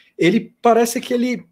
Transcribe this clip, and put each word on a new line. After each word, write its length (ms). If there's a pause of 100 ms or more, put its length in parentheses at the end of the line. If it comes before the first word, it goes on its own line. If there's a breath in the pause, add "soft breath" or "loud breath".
(160 soft breath)
Ele 460
parece 380
que 120
ele 400